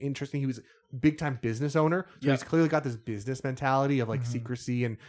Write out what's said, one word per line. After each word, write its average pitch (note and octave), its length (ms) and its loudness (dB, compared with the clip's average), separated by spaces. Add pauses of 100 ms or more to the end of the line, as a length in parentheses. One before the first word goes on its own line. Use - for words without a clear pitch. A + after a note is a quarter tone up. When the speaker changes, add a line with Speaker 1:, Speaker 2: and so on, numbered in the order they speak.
Speaker 1:
interesting. C#3 400 -4
He C3+ 60 -2
was B2+ 120 -4
a - 380 -18
big-time D3 460 2
business C3 340 0
owner. D#3+ 300 4 (140)
So C3+ 80 2
Speaker 2:
Yep. C#3 100 4
Speaker 1:
he's - 100 -8
clearly E3 200 4
got D3+ 160 2
this B2 120 -4
business A2 480 -6
mentality C3+ 560 2
of, A#2 80 0
like, C3 140 -2
Speaker 3:
Mm-hmm. A#2+ 100 -4
Speaker 1:
secrecy B2 520 -2
and A2+ 120 -2 (120)